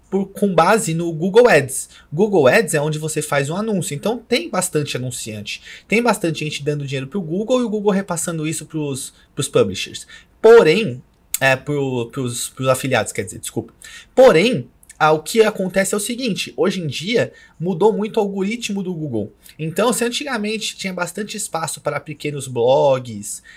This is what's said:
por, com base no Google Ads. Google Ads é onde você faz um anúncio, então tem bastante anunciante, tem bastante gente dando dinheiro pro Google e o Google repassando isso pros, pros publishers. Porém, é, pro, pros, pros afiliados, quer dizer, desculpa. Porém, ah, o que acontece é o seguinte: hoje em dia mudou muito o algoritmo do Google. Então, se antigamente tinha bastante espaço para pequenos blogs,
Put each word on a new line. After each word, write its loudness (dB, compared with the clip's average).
por, -2
com -2
base 4
no -2
Google 4
Ads. 2
Google 4
Ads 4
é 2
onde -2
você -6
faz -2
um -6
anúncio, -4
então -4
tem -4
bastante -4
anunciante, -10
tem 0
bastante -2
gente -8
dando -4
dinheiro -6
pro -6
Google -2
e -2
o -4
Google 0
repassando -4
isso -6
pros, -8
pros -4
publishers. -2
Porém, 8
é, 4
pro, -4
pros, -6
pros -4
afiliados, 0
quer -6
dizer, -14
desculpa. -8
Porém, 6
ah, 6
o 2
que 4
acontece -2
é 0
o -2
seguinte: -6
hoje 0
em -6
dia -2
mudou 2
muito -4
o 2
algoritmo -4
do -6
Google. -6
Então, -2
se -4
antigamente -6
tinha -8
bastante -8
espaço -8
para -4
pequenos -10
blogs, 0